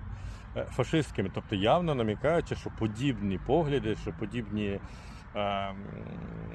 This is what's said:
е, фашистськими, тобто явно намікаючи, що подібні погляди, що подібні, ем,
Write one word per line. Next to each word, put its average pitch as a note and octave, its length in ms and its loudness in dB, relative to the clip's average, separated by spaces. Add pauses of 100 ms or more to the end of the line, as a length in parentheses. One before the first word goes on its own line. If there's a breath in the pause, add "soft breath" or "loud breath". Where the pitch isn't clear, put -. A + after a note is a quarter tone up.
(560 loud breath)
е, A#2+ 140 0
фашистськими, B2 640 2
тобто G#2+ 220 -2
явно D3 380 6
намікаючи, B2+ 600 2
що - 240 -6
подібні G#2+ 600 0
погляди, C3 580 2
що - 160 -4
подібні, G#2 680 -2 (540 loud breath)
ем, G#2 420 0 (800)